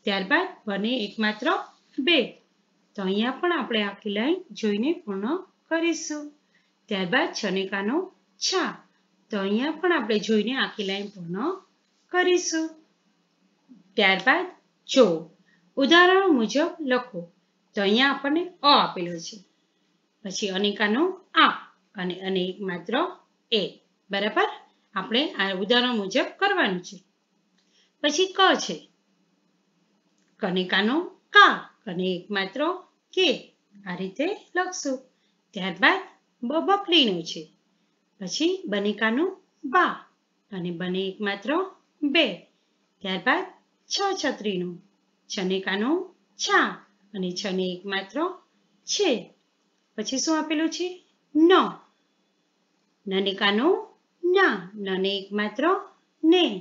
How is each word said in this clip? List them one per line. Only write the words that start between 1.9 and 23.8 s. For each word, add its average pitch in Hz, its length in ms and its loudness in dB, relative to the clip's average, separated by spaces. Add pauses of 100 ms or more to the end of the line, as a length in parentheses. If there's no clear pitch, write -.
બે. 302 200 2 (800)
તો 208 60 -8
અહીંયા 208 380 -2
પણ 349 120 0
આપણે 233 320 -2
આખી 202 340 -6
લાઈન 320 240 -2 (100)
જોઈને 214 420 -2
પૂર્ણ 208 440 -6 (300)
કરીશું. 311 560 -2 (640)
ત્યારબાદ 214 500 -2
છનેકાનો 196 580 -4 (440)
છા. 330 300 -2 (600)
તો - 100 -8
અહીંયા 240 400 -2
પણ 349 160 2
આપણે 220 220 0
જોઈને 214 380 0
આખી 196 340 -4
લાઈન 202 240 -6
પૂર્ણ 196 420 -6 (560)
કરીશું. 349 540 2 (1300)
ત્યારબાદ 214 520 2 (420)
જો 254 180 8 (680)
ઉદાહરણ 359 600 6
મુજબ 262 320 0 (200)
લખો. 247 300 -2 (560)
તો - 60 -4
અહીંયા 240 320 4
આપણને 285 280 0 (200)
અ 285 120 6
આપેલો 175 440 0
છે. 165 180 -14 (880)
પછી 196 260 -6
અનિકાનો 208 520 0 (300)
આ 311 220 6 (400)
અને, 180 260 -4
અને 190 200 -2
એક 185 200 -6
માત્ર 185 340 -6 (580)
એ. 208 100 2 (480)